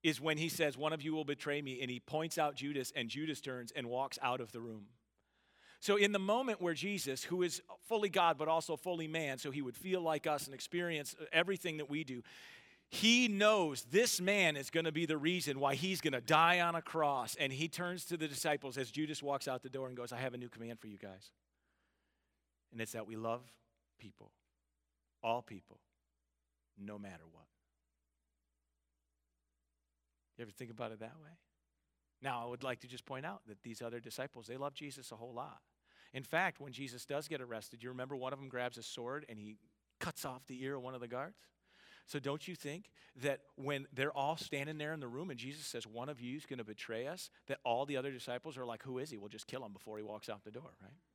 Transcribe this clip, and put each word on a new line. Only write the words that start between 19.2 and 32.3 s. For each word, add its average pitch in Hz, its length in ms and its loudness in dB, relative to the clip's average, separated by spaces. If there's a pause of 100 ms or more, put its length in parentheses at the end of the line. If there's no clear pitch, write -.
walks 143 240 -2
out 131 160 -2
the 135 80 -10
door 131 180 -4
and 127 100 -10
goes, 120 160 -6
"I 120 60 -4
have 127 140 -2
a 123 40 -6
new 123 100 -8
command 117 320 -10
for 110 80 -14
you 101 100 -12
guys. 95 340 -14 (1400)
And 117 80 -10
it's 113 140 -4
that 110 120 -6
we 110 120 -8
love 113 240 -2 (580)
people, 71 320 -20 (920)
all 117 200 2
people, 98 400 -16 (960)
no 104 200 -10
matter 92 320 -12
what." 82 180 -20 (3000)
You 120 60 -12
ever 107 80 -14
think 117 200 -12
about 113 220 -8
it 104 80 -16
that 127 200 -14
way? 156 160 -20 (840)
Now, 127 200 -4